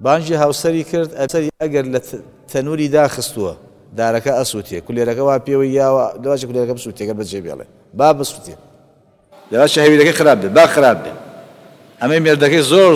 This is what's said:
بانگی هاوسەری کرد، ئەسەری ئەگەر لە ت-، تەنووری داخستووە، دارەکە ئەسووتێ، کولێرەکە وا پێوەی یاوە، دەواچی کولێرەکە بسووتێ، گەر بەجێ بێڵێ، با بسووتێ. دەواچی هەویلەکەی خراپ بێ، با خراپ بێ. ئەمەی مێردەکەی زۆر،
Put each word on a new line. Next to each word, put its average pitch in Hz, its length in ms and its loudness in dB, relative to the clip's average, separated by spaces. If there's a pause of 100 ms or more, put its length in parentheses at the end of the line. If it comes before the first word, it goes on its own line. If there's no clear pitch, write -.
بانگی 156 340 0
هاوسەری 151 560 0
کرد، 165 200 -4 (100)
ئەسەری 151 300 -2 (120)
ئەگەر 143 220 -2 (100)
لە 123 140 -2
ت-، 113 140 -14 (300)
تەنووری 147 440 -4
داخستووە، 117 580 -2 (440)
دارەکە 113 400 -2
ئەسووتێ، 104 480 -8
کولێرەکە 120 420 -4
وا 135 100 0
پێوەی 135 400 -2
یاوە، 135 260 0 (180)
دەواچی 135 260 -4
کولێرەکە 123 300 -4
بسووتێ، 107 300 -12
گەر 107 120 -6
بەجێ 98 240 -10
بێڵێ، 71 220 -14 (320)
با 143 140 4
بسووتێ. 135 420 -8 (960)
دەواچی 139 320 2
هەویلەکەی 151 340 6
خراپ 143 240 4
بێ، 98 140 -4
با 165 100 8
خراپ 123 380 4
بێ. - 80 -12 (880)
ئەمەی 151 260 0
مێردەکەی 147 440 2
زۆر، 185 240 6